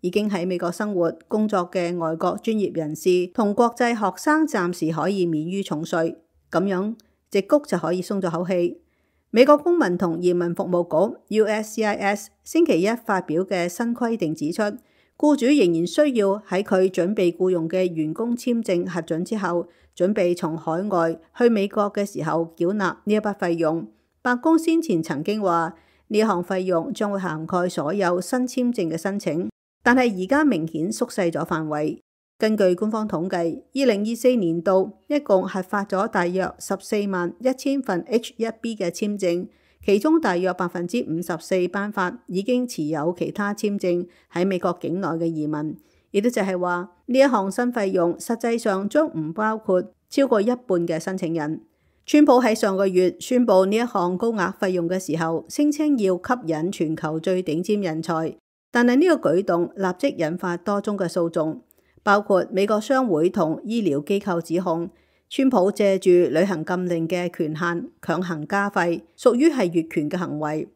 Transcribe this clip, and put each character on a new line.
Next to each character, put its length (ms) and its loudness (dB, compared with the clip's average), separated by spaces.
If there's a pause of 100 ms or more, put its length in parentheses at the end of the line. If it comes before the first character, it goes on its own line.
已 80 -2
經 200 0
喺 160 -2
美 120 -2
國 120 -2
生 240 -4
活、 240 0 (120)
工 180 0
作 240 -2
嘅 260 -2
外 200 -2
國 260 -2
專 140 -2
業 180 -2
人 180 -4
士 340 2
同 260 0
國 200 2
際 240 0
學 200 -2
生 280 2
暫 280 -2
時 180 -2
可 160 -2
以 180 0
免 220 -2
於 160 -4
重 180 -6
稅， 340 -2 (360)
噉 120 0
樣 320 -2 (360)
矽 160 0
谷 180 4
就 120 -2
可 160 -2
以 80 -2
鬆 180 -4
咗 100 -2
口 160 -4
氣。 360 -2 (480)
美 160 6
國 120 8
公 220 2
民 180 2
同 240 -2
移 120 2
民 200 0
服 100 -4
務 200 0
局 340 0 (200)
U 80 4
S 300 -4
C 80 -2
I 120 0
S 360 -2 (120)
星 220 2
期 160 4
一 120 2
發 280 -2
表 240 -2
嘅 240 -2
新 260 -4
規 220 -2
定 180 -2
指 160 -4
出， 120 -2 (540)
僱 200 4
主 80 0
仍 280 6
然 140 0
需 300 2
要 320 2
喺 120 0
佢 280 2
準 260 0
備 180 2
僱 160 0
用 200 0
嘅 200 0
員 240 -4
工 220 -2
簽 260 -2
證 240 0
核 160 -6
准 220 -4
之 140 -4
後， 320 -2 (260)
準 180 2
備 220 2
從 220 -4
海 240 -4
外 360 0 (200)
去 100 4
美 220 2
國 240 0
嘅 120 -2
時 160 -8
候 360 -2
繳 160 0
納 320 -2
呢 80 2
一 40 4
筆 200 -2
費 160 -2
用。 340 0 (340)
白 120 0
宮 240 4
先 240 2
前 200 0
曾 220 -4
經 180 -2
話， 340 0 (340)
呢 100 2
項 240 2
費 160 -2
用 320 0
將 180 -2
會 100 -2
涵 280 -6
蓋 220 0
所 240 -4
有 260 0
新 260 -4
簽 300 -2
證 140 -2
嘅 80 -4
申 200 -4
請， 320 -2 (340)
但 120 6
係 280 2
而 20 -4
家 180 2
明 220 2
顯 260 -4
縮 180 -4
細 200 0
咗 160 -4
範 220 -4
圍。 320 -4 (400)
根 180 2
據 160 4
官 160 -2
方 180 -2
統 220 -4
計， 320 -2 (120)
二 120 0
零 240 2
二 60 -4
四 200 2
年 260 0
度 320 2 (140)
一 120 0
共 280 2
核 140 -6
發 240 -4
咗 220 -2
大 180 0
約 320 -2
十 220 -6
四 280 -2
萬 320 -4
一 140 0
千 280 -2
份 260 -2
H 300 -2
一 80 -4 (140)
B 160 -6
嘅 140 -2
簽 300 -6
證， 280 -2 (380)
其 140 4
中 200 4
大 180 0
約 160 0
百 140 -2
分 200 -6
之 160 -4
五 140 -4
十 220 -4
四 160 -4
頒 360 -2
發 360 -4
已 140 -4
經 260 0
持 180 -6
有 320 -2
其 140 -4
他 220 -4
簽 260 -2
證 280 -2 (240)
喺 140 0
美 120 0
國 220 -2
境 220 -4
內 80 -4
嘅 160 -2
移 200 -2
民， 320 -4 (340)
亦 100 0
都 80 2
就 120 -2
係 160 -2
話， 320 -4 (160)
呢 140 0
一 20 10
項 300 4
新 220 -2
費 140 -2
用 300 0
實 220 -4
際 180 -2
上 300 -2
將 200 0
唔 260 -6
包 240 -2
括 260 0 (260)
超 160 2
過 160 2
一 60 0
半 400 0
嘅 100 -2
申 200 -6
請 160 -4
人。 280 -4 (440)
川 180 6
普 100 8
喺 220 6
上 220 0
個 100 2
月 320 2
宣 260 2
布 200 6
呢 100 0
一 100 0
項 320 -2
高 140 0
額 260 -2
費 120 0
用 200 0
嘅 100 -2
時 220 -4
候， 280 -2
聲 220 2
稱 280 0
要 160 2
吸 180 -2 (120)
引 260 -2
全 240 -2
球 240 -4
最 220 -2
頂 200 -2
尖 180 0
人 220 -4
才， 340 -2 (360)
但 140 4
係 100 4
呢 200 6
個 160 0
舉 140 2
動 300 0
立 100 -4 (120)
即 100 -2 (100)
引 200 -2
發 200 -4
多 240 -4
宗 160 -4
嘅 100 -2
訴 220 0
訟， 300 -2 (420)
包 180 4
括 320 2
美 160 2
國 140 0
商 260 2
會 220 2
同 340 0
醫 180 -2
療 220 0
機 160 0
構 220 -2
指 200 -2
控 280 -2 (400)
川 200 2
普 220 4
借 260 2
住 120 2
旅 340 6
行 220 -2
禁 240 -2
令 180 0
嘅 260 -2
權 220 -4
限 320 -4 (140)
強 200 -2
行 240 -6
加 240 -2
費， 340 -2 (140)
屬 180 4
於 140 4
係 220 0
越 120 0
權 260 -2
嘅 80 -4
行 220 -4
為。 360 -4